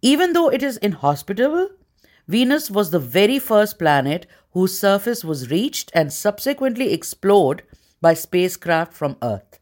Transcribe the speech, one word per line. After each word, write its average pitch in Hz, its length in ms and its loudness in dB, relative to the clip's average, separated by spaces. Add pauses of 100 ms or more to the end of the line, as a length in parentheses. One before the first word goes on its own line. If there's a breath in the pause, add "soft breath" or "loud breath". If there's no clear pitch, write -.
Even 311 300 2
though 330 180 2
it 254 120 -2
is 269 160 -4
inhospitable, 208 880 -2 (600 soft breath)
Venus 254 420 0
was 196 200 0
the 170 80 0
very 185 400 2
first 214 400 0
planet 147 480 0 (240 soft breath)
whose 185 280 0
surface 202 460 0
was 135 260 -6
reached 202 440 -4
and 156 180 0
subsequently 262 800 -2
explored 175 680 2 (380 soft breath)
by 165 140 6
spacecraft 170 800 -2
from 143 300 -6
Earth. 107 400 -6